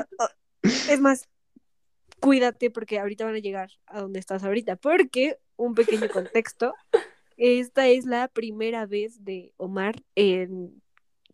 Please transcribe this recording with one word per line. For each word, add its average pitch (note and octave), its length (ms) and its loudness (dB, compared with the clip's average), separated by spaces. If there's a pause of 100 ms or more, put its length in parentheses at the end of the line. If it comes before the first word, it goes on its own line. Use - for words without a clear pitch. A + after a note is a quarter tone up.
(840)
Es D4 140 4
más, C4+ 300 2 (920)
cuídate B3 520 2
porque G#3+ 280 -6
ahorita G#3 260 -6
van A3 100 -4
a A3 40 -6
llegar G3 320 -8 (160)
a G#3 140 -12
donde G3 180 -8
estás F#3+ 240 -6
ahorita. G3 340 -2
Porque, D4 640 0 (180)
un A#3 180 -4
pequeño A3 360 2
contexto, A3+ 680 -4 (580)
esta B3 500 2
es B3+ 180 6
la B3 240 -2
primera A3+ 560 -6
vez G#3 400 -8
de F#3 320 -12
Omar F#3+ 380 -4 (200)
en F#3 680 0 (520)